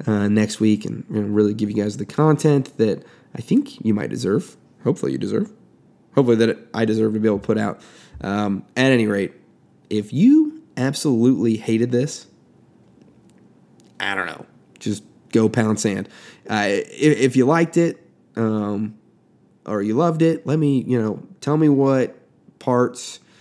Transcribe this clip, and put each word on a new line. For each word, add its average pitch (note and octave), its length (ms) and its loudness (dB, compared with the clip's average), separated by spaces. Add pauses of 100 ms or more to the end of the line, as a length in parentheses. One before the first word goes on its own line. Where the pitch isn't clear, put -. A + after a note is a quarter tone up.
uh, G#2 200 0
next G#2+ 320 0
week G#2+ 260 2
and, - 260 -10
you G#2+ 120 -4
know, G2+ 60 -6
really G#2 260 2
give G#2+ 160 -4
you G#2 60 -6
guys G#2 200 -2
the - 80 -8
content D3+ 720 0
that G#2+ 280 -2 (320)
I - 40 -10
think - 440 -4
you A2 100 0
might D#2 160 -4
deserve. G#2 460 -4 (260)
Hopefully - 300 -2
you - 60 -4
deserve. - 340 -4 (640)
Hopefully A#2+ 220 6
that A2+ 200 2 (160)
I A2 100 -2
deserve A2 300 0
to A2 60 -2
be A2 80 2
able G2+ 100 2
to - 80 -16
put G#2+ 100 0
out. G#2+ 240 -4 (400)
Um, G2+ 440 -2 (120)
at C3 140 4
any A#2+ 160 4
rate, G2+ 260 -2 (580)
if G#2+ 220 -4
you D4 500 4 (140)
absolutely B2 800 0
hated A2+ 360 -2
this, B2+ 340 -4 (1700)
I G2 160 -4
don't F#2 100 -4
know. D2+ 180 -12 (360)
Just G#2 240 -6 (260)
go A2 180 4
pound G#2+ 300 0
sand. G2+ 300 -4 (420)
Uh, G#2 180 0
if, G2+ 500 0
if B2 180 2
you B2 100 4
liked E3 300 2
it, E3+ 280 0 (300)
um, G#2+ 640 -4 (680)
or G2+ 160 -4
you G#2+ 120 -2
loved D#3+ 260 0
it, E3 260 0
let D3 120 -2
me, C#3 240 0
you B2 180 0
know, G#2+ 220 -4 (180)
tell D3 160 -2
me D#3 120 4
what C3+ 500 2 (400)
parts, - 600 -2 (200)